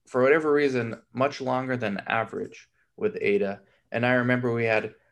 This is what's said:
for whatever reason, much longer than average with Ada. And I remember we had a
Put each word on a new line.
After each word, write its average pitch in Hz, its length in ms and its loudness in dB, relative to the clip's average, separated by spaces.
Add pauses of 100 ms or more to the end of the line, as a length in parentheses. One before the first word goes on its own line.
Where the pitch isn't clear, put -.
for 123 140 0
whatever 151 300 4
reason, 127 480 0 (140)
much 135 260 0
longer 127 380 -2
than 104 280 -4
average - 640 -4 (300)
with - 240 -2
Ada. 101 400 0 (320)
And 117 120 -2
I 127 80 2
remember 123 380 0
we 117 140 -2
had 110 200 0
a 107 80 -14 (180)